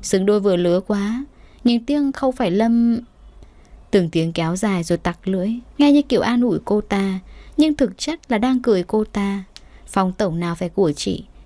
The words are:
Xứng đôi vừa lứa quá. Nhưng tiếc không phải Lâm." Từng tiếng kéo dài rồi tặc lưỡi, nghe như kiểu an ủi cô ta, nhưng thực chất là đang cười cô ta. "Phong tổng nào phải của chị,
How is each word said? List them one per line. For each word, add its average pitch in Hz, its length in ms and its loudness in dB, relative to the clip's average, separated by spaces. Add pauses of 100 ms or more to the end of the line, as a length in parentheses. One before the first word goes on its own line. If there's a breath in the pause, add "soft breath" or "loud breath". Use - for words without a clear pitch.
Xứng 190 240 0
đôi 208 140 4
vừa 196 160 2
lứa 175 240 2
quá. 208 460 -4 (380 soft breath)
Nhưng 233 220 2
tiếc 294 160 0 (120)
không 269 180 0
phải 240 200 -2
Lâm." 233 480 2 (920 soft breath)
Từng 180 180 2
tiếng 165 240 -2
kéo 165 220 -2
dài 185 280 -2
rồi 170 140 0
tặc - 300 -6
lưỡi, 190 220 -2 (280)
nghe 285 140 6
như 285 100 6
kiểu 254 200 0
an 240 200 0
ủi 220 240 0
cô 208 160 0
ta, 196 380 -2 (380 soft breath)
nhưng 302 180 2
thực 220 220 -2
chất - 340 -8
là 226 60 2
đang 247 240 0
cười 208 220 2
cô 214 200 -2
ta. 196 400 -4 (440 loud breath)
"Phong 185 260 0
tổng 170 260 -2
nào 170 160 -4
phải 180 140 -6
của 170 220 0
chị, - 320 -6 (220 soft breath)